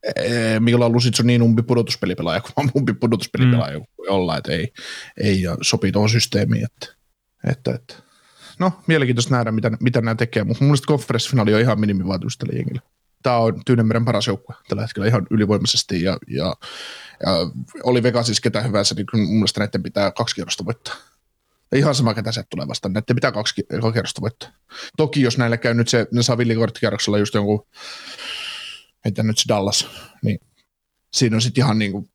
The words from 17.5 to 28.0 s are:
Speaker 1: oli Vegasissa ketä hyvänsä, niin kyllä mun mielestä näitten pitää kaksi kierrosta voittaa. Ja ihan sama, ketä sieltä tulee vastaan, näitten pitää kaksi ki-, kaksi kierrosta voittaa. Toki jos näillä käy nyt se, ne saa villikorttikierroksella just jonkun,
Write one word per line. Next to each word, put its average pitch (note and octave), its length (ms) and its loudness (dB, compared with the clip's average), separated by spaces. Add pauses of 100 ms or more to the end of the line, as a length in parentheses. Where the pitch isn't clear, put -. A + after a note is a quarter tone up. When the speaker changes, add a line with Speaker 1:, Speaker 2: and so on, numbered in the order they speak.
Speaker 1:
oli B2 180 4
Vegasissa A#2 400 0
ketä G#2+ 200 0
hyvänsä, G#2 320 0
niin G2+ 120 -6
kyllä A2 180 2
mun F#2 100 -2
mielestä A2 260 0
näitten G#2 220 -2
pitää G2 280 0
kaksi - 240 -4
kierrosta - 300 -8
voittaa. - 300 -8 (800)
Ja C3 60 4
ihan C#3+ 160 4
sama, A#2+ 200 2
ketä A2 180 -4
sieltä A2+ 180 -8
tulee C#2+ 180 -8
vastaan, F#2 240 -4
näitten A2+ 240 0
pitää B2 160 0
kaksi G#2 220 -4
ki-, - 80 -4
kaksi A2+ 300 -2
kierrosta G#2+ 280 -4
voittaa. - 280 -8 (480)
Toki D3+ 260 2
jos A#2+ 160 2
näillä A#2 180 2
käy A#2 180 0
nyt A#2 140 2
se, A2+ 240 2
ne A#2+ 100 2
saa A#2 160 2
villikorttikierroksella A2+ 800 0
just G#2 160 0
jonkun, G#2 320 0 (1400)